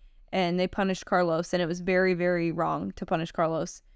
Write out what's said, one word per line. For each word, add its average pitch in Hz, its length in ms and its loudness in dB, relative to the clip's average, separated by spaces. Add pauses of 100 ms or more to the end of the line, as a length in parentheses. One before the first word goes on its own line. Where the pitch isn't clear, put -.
(320)
and 180 280 0
they 185 80 2
punished 190 380 -2
Carlos, 175 480 2
and 180 80 2
it 175 40 0
was 175 160 -4
very, 185 320 4
very 175 400 0
wrong 165 420 -2
to 190 100 -10
punish 165 280 -2
Carlos 165 480 -2 (140)